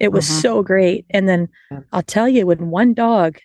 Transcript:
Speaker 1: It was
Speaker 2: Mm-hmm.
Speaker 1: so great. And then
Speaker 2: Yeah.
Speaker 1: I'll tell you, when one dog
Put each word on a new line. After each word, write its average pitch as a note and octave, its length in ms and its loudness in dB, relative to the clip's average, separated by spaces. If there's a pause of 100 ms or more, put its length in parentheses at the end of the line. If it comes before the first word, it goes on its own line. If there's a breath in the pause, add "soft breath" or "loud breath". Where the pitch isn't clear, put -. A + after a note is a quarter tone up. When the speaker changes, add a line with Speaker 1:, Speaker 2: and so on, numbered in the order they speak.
Speaker 1:
It G#3 120 0
was G3 120 0
Speaker 2:
Mm-hmm. D#3 160 -4
Speaker 1:
so A3+ 220 0
great. F#3+ 480 0
And F#3+ 180 0
then F3 200 0 (220 loud breath)
Speaker 2:
Yeah. C#3 100 -12 (120)
Speaker 1:
I'll F3+ 100 -4
tell A3 240 -2
you, B3 200 2
when E3+ 240 0
one A3 240 2
dog G#3+ 500 0